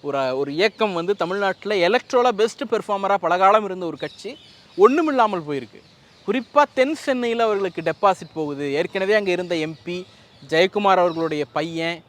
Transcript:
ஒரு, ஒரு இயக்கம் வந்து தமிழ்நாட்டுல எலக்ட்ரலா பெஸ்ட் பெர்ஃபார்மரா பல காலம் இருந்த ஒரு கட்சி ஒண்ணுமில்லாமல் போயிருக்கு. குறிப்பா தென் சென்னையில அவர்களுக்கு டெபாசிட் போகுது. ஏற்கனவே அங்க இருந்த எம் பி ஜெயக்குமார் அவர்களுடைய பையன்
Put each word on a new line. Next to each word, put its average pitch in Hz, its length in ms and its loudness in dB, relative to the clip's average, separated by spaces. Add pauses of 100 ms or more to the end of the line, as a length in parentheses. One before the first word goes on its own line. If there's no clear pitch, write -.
ஒரு, 139 180 -2 (160)
ஒரு 143 140 -4
இயக்கம் 202 460 0
வந்து 170 180 -2
தமிழ்நாட்டுல 196 600 -4 (120)
எலக்ட்ரலா 247 520 2
பெஸ்ட் 226 300 -2
பெர்ஃபார்மரா 196 560 -2
பல 165 120 2
காலம் 202 300 4
இருந்த 185 180 -6
ஒரு 156 180 -8
கட்சி - 280 -12 (460)
ஒண்ணுமில்லாமல் 240 720 2
போயிருக்கு. 131 320 -8 (480)
குறிப்பா 262 360 2 (100)
தென் 269 300 0
சென்னையில 233 420 0
அவர்களுக்கு 196 440 -2
டெபாசிட் 185 440 0
போகுது. 147 380 -6
ஏற்கனவே 190 480 0
அங்க 196 100 -4
இருந்த 175 260 -2
எம் 156 280 -6
பி 175 120 -8 (460)
ஜெயக்குமார் 185 600 2
அவர்களுடைய 160 480 -2
பையன் 165 440 -4 (120)